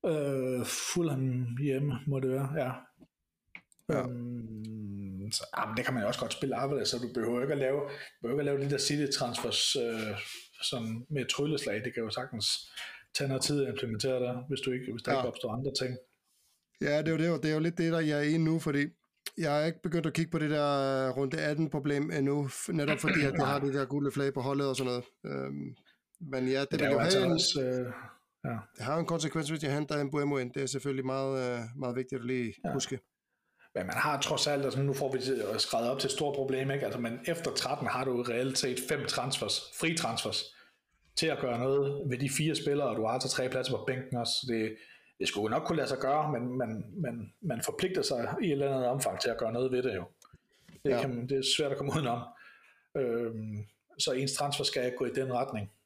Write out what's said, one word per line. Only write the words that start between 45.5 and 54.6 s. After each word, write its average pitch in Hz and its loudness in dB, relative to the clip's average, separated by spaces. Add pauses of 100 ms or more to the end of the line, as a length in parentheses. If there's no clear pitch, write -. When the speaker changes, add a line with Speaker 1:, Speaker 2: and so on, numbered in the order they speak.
Speaker 1:
nok 160 0
kunne 170 0
lade 135 2
sig 127 -2
gøre, 147 2
men, 123 -2
men, 113 -4
men 117 -6 (100)
man 127 -2
forpligter 180 0
sig 123 0
i 202 2
et 156 4
eller 139 2
andet 127 2
omfang 139 0
til 127 0
at 113 -2
gøre 113 0
noget 127 0
ved 127 2
det 120 0
jo. 90 -4 (800)
Det 139 4
Speaker 2:
Ja. 120 4
Speaker 1:
kan, 123 -2
det 139 2
er 131 0 (140)
svært 143 2
at 135 -2
komme 139 0
udenom. 123 2 (800)
Øhm, 113 0 (420)
så 143 0
ens 135 0
transfer 143 0